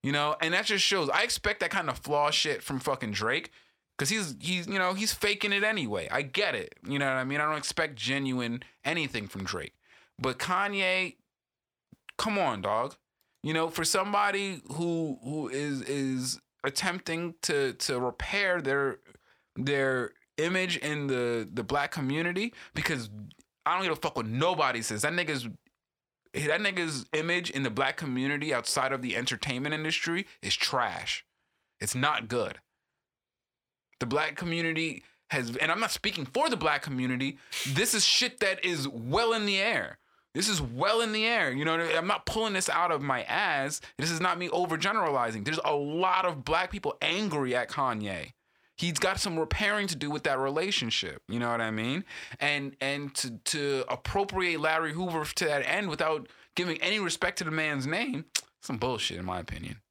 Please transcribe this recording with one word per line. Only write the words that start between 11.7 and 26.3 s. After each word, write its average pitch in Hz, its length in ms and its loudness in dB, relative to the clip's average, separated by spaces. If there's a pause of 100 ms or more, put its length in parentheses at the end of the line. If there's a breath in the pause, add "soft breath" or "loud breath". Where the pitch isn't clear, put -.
come 107 220 0
on, 117 240 2
dog. 110 320 2 (480)
You 156 100 0
know, 160 160 2
for 165 140 -2
somebody 196 760 2 (120)
who, 165 500 0
who 143 260 -4
is, 139 340 -2
is 131 560 -2 (240)
attempting 170 800 -2
to, 139 300 2
to 127 260 0
repair 180 600 0
their, 139 380 2 (580 soft breath)
their 135 580 2 (240)
image 180 400 2
in 151 280 -2
the, 120 480 2
the 117 100 -2
black 139 280 0
community, 165 640 -2 (180 loud breath)
because 131 340 -2 (600)
I 170 80 4
don't 190 80 0
give 175 80 2
a 151 60 4
fuck - 180 -2
what 117 100 0
nobody 131 560 2
says. 107 220 -2
That 156 100 2
nigga's, 156 340 -2 (840)